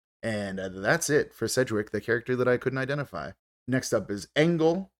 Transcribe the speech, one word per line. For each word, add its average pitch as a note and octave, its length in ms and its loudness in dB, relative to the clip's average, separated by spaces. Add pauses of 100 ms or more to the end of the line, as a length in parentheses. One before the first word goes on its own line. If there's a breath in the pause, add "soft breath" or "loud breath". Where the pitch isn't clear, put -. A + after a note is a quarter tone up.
(240)
And, G2+ 360 -4
uh, F#2+ 100 -4
that's G#2+ 400 0
it C#3+ 240 2
for A2+ 140 -4
Sedgwick, A2 440 0
the G#2 100 -4
character A#2+ 340 0
that B2 120 2
I B2 100 4
couldn't C3 220 -4
identify. B2+ 520 -6 (360)
Next B2+ 260 0
up G#2 160 0
is G2+ 260 -6
Engel, E3 640 4